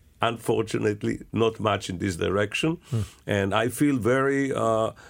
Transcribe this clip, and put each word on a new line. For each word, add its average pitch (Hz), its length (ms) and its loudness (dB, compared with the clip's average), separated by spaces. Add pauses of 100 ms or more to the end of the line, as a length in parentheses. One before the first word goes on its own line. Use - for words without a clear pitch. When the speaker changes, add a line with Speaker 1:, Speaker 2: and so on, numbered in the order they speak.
(220)
Speaker 1:
unfortunately, 113 1000 0 (120)
not 110 280 2
much 101 300 0
in 90 80 -6
this 95 180 -2
direction. 104 640 0 (120)
Speaker 2:
Hmm. 113 100 -2 (260)
Speaker 1:
And 98 280 0
I 113 140 2
feel 139 300 0
very, 135 560 2
uh, 113 380 0 (180)